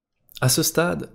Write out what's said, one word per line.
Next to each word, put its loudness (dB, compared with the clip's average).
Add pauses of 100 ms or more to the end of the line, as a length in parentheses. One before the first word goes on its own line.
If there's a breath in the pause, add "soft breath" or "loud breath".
(420)
À 2
ce 2
stade, 0